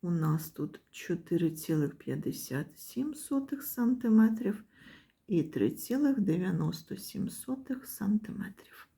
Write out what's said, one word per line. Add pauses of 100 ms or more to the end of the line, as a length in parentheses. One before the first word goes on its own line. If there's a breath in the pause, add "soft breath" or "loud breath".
У
нас
тут (120)
чотири
цілих
п'ятдесят
сім
сотих
сантиметрів (640 loud breath)
і
три
цілих
дев'яносто
сім
сотих
сантиметрів. (100)